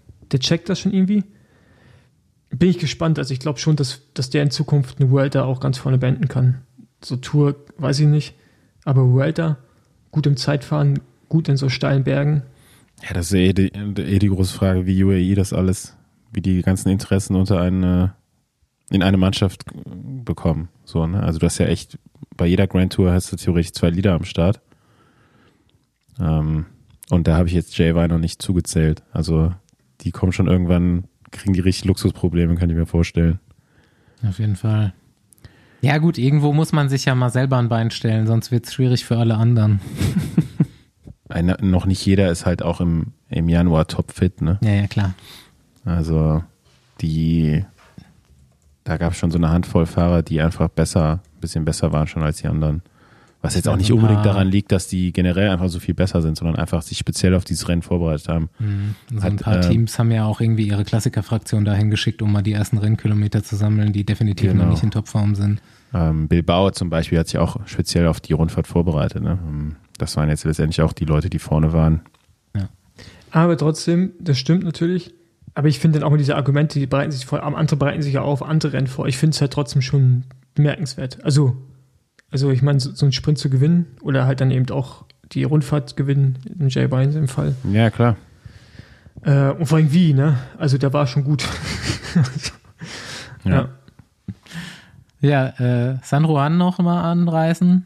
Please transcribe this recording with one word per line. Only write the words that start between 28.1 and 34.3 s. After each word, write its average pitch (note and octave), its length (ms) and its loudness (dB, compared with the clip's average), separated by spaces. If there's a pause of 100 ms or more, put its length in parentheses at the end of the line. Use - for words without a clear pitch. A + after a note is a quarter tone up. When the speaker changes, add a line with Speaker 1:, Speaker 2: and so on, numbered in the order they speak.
Speaker 2:
nicht D#2+ 220 -4
zugezählt. D#2+ 720 0
Also E2 420 0 (480)
die F2 100 -6
kommen F#2 220 -2
schon F#2 140 0
irgendwann, F2 580 2 (260)
kriegen G2 220 -2
die F2+ 80 0
richtig F#2 240 0
Luxusprobleme, F2 680 0
kann E2+ 140 0
ich E2 60 0
mir E2 100 0
vorstellen. E2+ 540 0 (880)
Speaker 3:
Auf F#2+ 120 -4